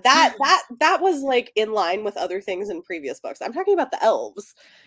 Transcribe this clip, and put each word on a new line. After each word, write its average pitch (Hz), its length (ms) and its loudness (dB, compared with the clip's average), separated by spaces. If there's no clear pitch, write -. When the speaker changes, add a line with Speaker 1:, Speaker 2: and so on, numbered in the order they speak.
Speaker 1:
That, 277 300 6
Speaker 2:
<laughs> - 60 -18
Speaker 1:
that, 330 240 2
that 330 220 2
was, 330 200 2
like, 254 340 0
in 220 160 0
line 202 320 0
with 208 120 -4
other 185 240 -4
things 196 300 -6
in 165 120 -8
previous 147 380 -10
books. - 220 -12
I'm 233 100 -8
talking 381 220 0
about 330 180 -2
the - 100 -6
elves. 117 520 -2